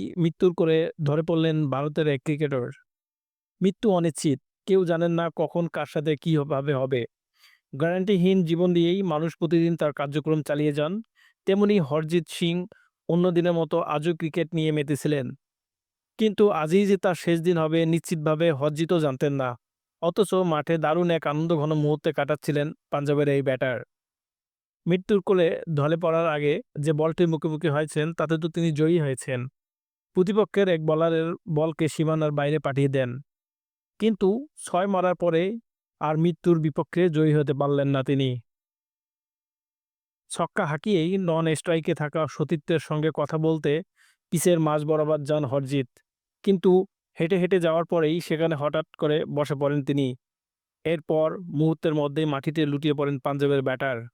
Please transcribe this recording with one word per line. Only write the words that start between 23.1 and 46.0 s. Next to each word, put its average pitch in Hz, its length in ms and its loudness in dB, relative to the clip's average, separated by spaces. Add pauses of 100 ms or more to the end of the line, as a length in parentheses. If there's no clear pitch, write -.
এই 139 140 2
ব্যাটার। 131 340 -2 (1080)
মৃত্যুর 190 360 2
কোলে 185 260 4 (280)
ঢলে 147 240 0
পড়ার 165 300 0
আগে 147 240 0 (260)
যে 147 140 0
বলটির 160 360 0
মুখোমুখি 160 400 -2
হয়েছেন, 151 440 -2
তাতে 160 260 -2
তো 170 100 -4
তিনি 165 220 0
জয়ী 156 280 2
হয়েছেন। 135 400 -4 (760)
প্রতিপক্ষের 196 540 2
এক 165 160 2
বোলারের 160 420 2 (320)
বলকে 160 280 0
সীমানার 156 440 0
বাইরে 147 280 0
পাঠিয়ে 139 360 0
দেন, 127 140 0 (920)
কিন্তু 208 300 2 (340)
ছয় 185 240 -2
মারার 180 360 0
পরে 170 200 2 (580)
আর 151 160 0
মৃত্যুর 170 420 2
বিপক্ষে 160 500 -2
জয়ী 156 240 2
হতে 147 200 2
পারলেন 143 380 0
না 135 120 0
তিনি। 135 260 0 (2000)
ছক্কা 180 340 -4
হাঁকিয়েই 165 460 -2 (160)
নন 165 180 0 (100)
স্ট্রাইকে 165 400 -2
থাকা 151 260 -4 (100)
সতীর্থের 156 560 -2
সঙ্গে 156 260 -2
কথা 156 240 -4
বলতে 156 340 0 (600)
পিচের 175 280 2
মাঝ 151 260 2
বরাবর 151 420 0
যান 151 180 0
হরজিত, 135 440 -2 (540)